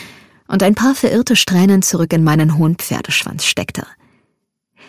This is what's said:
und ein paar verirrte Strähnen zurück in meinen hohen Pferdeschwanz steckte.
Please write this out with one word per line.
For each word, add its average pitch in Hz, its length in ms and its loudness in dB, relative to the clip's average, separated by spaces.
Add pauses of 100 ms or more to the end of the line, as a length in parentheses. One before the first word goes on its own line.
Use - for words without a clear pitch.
(480)
und 196 140 0
ein 202 120 4
paar 262 200 2
verirrte 240 420 0
Strähnen 190 460 2
zurück 165 320 -2
in 160 100 2
meinen 156 320 2
hohen 160 200 2
Pferdeschwanz - 680 -6
steckte. - 420 -6 (1040)